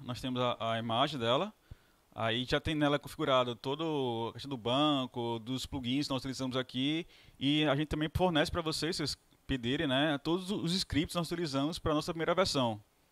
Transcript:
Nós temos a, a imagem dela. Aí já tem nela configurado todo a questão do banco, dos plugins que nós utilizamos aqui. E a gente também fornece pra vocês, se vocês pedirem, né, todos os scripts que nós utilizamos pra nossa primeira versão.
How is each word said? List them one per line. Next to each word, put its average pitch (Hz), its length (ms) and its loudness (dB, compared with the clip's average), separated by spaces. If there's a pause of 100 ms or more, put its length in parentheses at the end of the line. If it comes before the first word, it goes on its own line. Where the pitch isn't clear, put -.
Nós 120 200 -8
temos 127 200 -2
a, 120 300 0
a 113 80 0
imagem 123 400 0
dela. 139 340 2 (640)
Aí 113 300 0
já 147 140 2
tem 160 140 -2
nela 147 240 4
configurado 131 580 2
todo 135 760 -2
a - 40 -8
questão 131 160 -12
do 135 80 -4
banco, 123 800 0
dos 123 300 -6
plugins 135 400 -2
que 135 60 -4
nós 127 80 -2
utilizamos 131 340 -4
aqui. 135 500 -2 (320)
E 147 280 2
a 139 100 4
gente 151 140 0
também 151 220 -2
fornece 165 380 4
pra 170 120 -2
vocês, 156 340 -2
se 151 100 -2
vocês - 120 -4 (280)
pedirem, 131 400 0
né, 139 380 2
todos 180 260 0
os 180 240 0
scripts 180 400 0
que 175 60 -2
nós 160 100 -2
utilizamos 156 480 -2
pra 156 160 -2
nossa 156 180 0
primeira 165 220 0
versão. 127 480 2 (300)